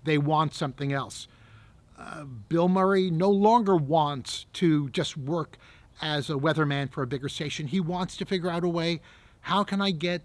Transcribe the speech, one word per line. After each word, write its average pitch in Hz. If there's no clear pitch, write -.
They 151
want 151
something 139
else. 131
Uh, -
Bill 143
Murray 190
no 170
longer 202
wants 147
to 151
just -
work 147
as 151
a 156
weatherman 143
for 147
a 131
bigger 139
station. 147
He 185
wants 180
to 196
figure 180
out 170
a 180
way, 170
how 196
can 196
I 196
get 175